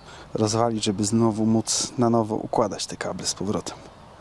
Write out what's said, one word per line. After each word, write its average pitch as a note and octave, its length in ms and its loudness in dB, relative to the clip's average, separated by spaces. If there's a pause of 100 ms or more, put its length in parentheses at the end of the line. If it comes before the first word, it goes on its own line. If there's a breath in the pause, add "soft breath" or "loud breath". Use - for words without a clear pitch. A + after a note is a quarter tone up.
(340 loud breath)
rozwalić, A2 500 2
żeby G#2 200 0
znowu A2 420 2
móc - 520 0
na A#2 120 4
nowo A2 240 2
układać G2+ 520 -2
te - 100 -8
kable - 300 -6
z - 80 -2
powrotem. F#2 420 -4 (440 loud breath)